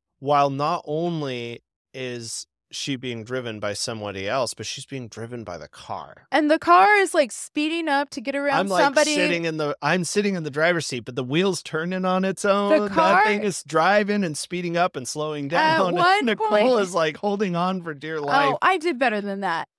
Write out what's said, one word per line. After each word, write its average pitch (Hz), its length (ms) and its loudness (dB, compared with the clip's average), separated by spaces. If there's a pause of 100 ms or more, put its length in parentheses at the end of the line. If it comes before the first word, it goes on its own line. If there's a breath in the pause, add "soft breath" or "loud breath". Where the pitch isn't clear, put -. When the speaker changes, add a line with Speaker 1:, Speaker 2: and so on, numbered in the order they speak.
(180)
Speaker 1:
while 143 300 4
not 147 380 -2
only 147 760 -4 (300)
is 123 540 -10 (260)
she - 220 -6
being 120 300 -8
driven 120 340 -6
by 104 140 -4
somebody 101 560 -6
else, 120 260 -2
but 110 100 -12
she's - 220 -12
being 127 220 -12
driven 117 340 -12
by 87 160 -12
the 73 80 -14
car. - 640 -12
Speaker 2:
And 294 180 2
the 320 120 4
car 381 380 6
is, 381 160 0
like, 285 180 2
speeding 311 560 -4
up 285 220 0
to 277 100 -10
get 269 160 -6
around 285 240 0
Speaker 1:
I'm, 196 80 -2
like, 190 160 4
Speaker 2:
somebody. 302 280 4
Speaker 1:
sitting 170 320 0
in 160 120 -2
the, 147 260 -2
I'm 165 220 2
sitting 202 320 0
in 160 80 -6
the 143 80 -6
driver's 160 340 2
seat, 123 140 -6
but 123 160 -10
the 131 80 -2
wheel's 170 400 0
turning 180 400 -4
on 185 200 2
its 190 200 -4
own. 202 380 4
Speaker 2:
The 208 60 -2
car 202 260 4
Speaker 1:
That 415 120 6
thing 208 160 0
is 202 220 -4
driving 196 580 2
and 156 160 -2
speeding 175 380 -4
up 180 180 2
and 127 140 -8
slowing 151 380 -6
Speaker 2:
At 311 320 2
Speaker 1:
down. 190 100 2
<laughs> - 0 -
And 349 80 0
Speaker 2:
one 359 300 4
Speaker 1:
Nicole 226 220 0
Speaker 2:
point 220 320 4
Speaker 1:
is, 190 140 -2
like, 160 220 0
holding 202 400 -2
on 185 260 -2
for 160 100 -8
dear 156 260 -8
Speaker 2:
Oh, 147 80 -4
Speaker 1:
life. 277 360 2
Speaker 2:
I 370 160 4
did 294 220 -4
better 220 200 2
than 202 200 -6
that. 170 260 -2 (120)